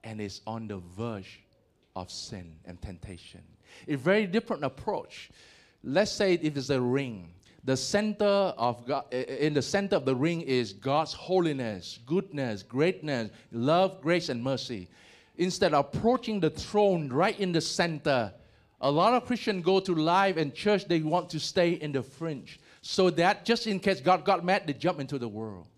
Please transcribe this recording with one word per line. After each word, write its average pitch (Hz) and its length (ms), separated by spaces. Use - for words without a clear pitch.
and 110 160
is 101 280
on 113 200
the 101 120
verge 110 460
of 90 140
sin 87 460
and 90 160
temptation. 90 640
A 123 60
very 185 320
different 185 380
approach. - 680
Let's 151 280
say 190 220
if 156 240
it's 131 140
a 131 100
ring, 123 500
the 131 140
center 208 480
of 131 600
God, 139 240
i-, 123 60
i-, 131 40
in 156 80
the 139 80
center 196 360
of 135 80
the 131 100
ring 165 260
is 127 320
God's 147 400
holiness, 139 920
goodness, 139 560
greatness, 143 680
love, 160 500
grace, 170 280
and 120 140
mercy. 123 460
Instead 175 380
of 139 100
approaching 226 540
the 160 100
throne 180 600
right 180 300
in 185 120
the 165 100
center, 143 720
A 139 80
lot 180 240
of 247 120
Christians 208 380
go 190 160
to 185 140
life 175 440
and 143 160
church, 208 340
they 165 140
want 170 300
to 156 80
stay 175 320
in 151 200
the 135 100
fringe. - 580
So 185 300
that 175 320
just 226 240
in 190 120
case 190 200
God 180 240
got 175 220
mad, 185 220
they 143 60
jump 151 260
into 135 200
the 120 80
world. 104 400